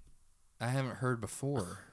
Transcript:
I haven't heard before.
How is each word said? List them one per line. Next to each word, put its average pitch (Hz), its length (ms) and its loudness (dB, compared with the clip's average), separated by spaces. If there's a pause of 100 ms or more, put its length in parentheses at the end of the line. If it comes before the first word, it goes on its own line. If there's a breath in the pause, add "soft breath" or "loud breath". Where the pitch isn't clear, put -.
(600)
I 117 60 0
haven't 131 300 2
heard 123 240 2
before. 107 580 -2 (140)